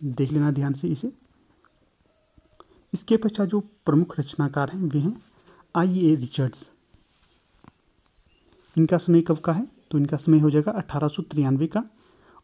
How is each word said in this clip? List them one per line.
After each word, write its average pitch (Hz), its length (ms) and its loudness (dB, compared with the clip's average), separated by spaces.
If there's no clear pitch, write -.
देख 135 280 -2
लेना 147 200 2
ध्यान 139 220 -2
से 175 140 -6
इसे। 196 240 -4
इसके - 240 0
पश्चात 214 320 0
जो 208 120 0
प्रमुख 165 340 2
रचनाकार 139 500 -4
हैं 190 120 -8
वे 147 160 -2
हैं 180 180 -2
आईए 175 420 2
रिचर्ड्स, 127 540 -4
इनका 160 220 4
समय 170 240 4
कब 160 160 0
का 170 140 -2
है, 214 140 -2
तो 151 80 0
इनका 143 200 0
समय 156 200 6
हो 151 120 4
जाएगा 151 220 2
अठारह 151 360 -4
सौ 147 160 -8
तिरानवे 143 420 0
का। 214 180 -4